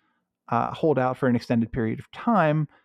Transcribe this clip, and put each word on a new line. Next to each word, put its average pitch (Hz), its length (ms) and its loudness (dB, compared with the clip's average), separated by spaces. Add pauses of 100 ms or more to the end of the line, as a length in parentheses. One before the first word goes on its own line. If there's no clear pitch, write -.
(480)
uh, 120 260 -2
hold 151 240 0
out 127 200 0
for 135 100 0
an 120 80 2
extended 117 360 -2
period 117 280 -4
of - 120 -18
time, 156 560 2 (160)